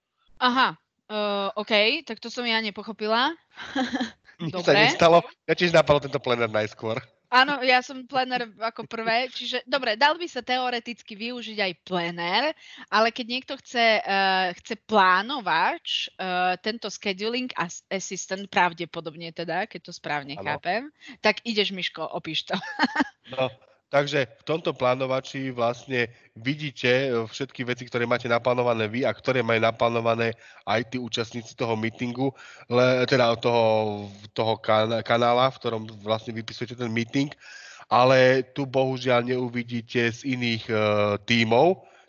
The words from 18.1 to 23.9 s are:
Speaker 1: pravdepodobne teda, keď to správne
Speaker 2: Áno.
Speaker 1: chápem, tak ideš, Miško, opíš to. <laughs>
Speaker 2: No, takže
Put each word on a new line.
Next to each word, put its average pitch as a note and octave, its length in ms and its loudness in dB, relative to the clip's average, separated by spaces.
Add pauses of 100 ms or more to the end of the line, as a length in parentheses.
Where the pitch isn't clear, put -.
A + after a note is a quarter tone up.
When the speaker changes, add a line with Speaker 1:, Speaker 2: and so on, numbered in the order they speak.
Speaker 1:
pravdepodobne E3+ 880 -2
teda, E3+ 320 -6
keď F3+ 160 -16
to F3 160 -18
správne C#3+ 400 -8
Speaker 2:
Áno. G2 80 -12
Speaker 1:
chápem, F#3 480 -4 (260)
tak G#3+ 220 2
ideš, G#3 320 -2
Miško, E3+ 320 -6
opíš D#3+ 400 -6
to. - 80 -4
<laughs> - 800 -4
Speaker 2:
No, C3 160 -2 (380)
takže C#3+ 400 0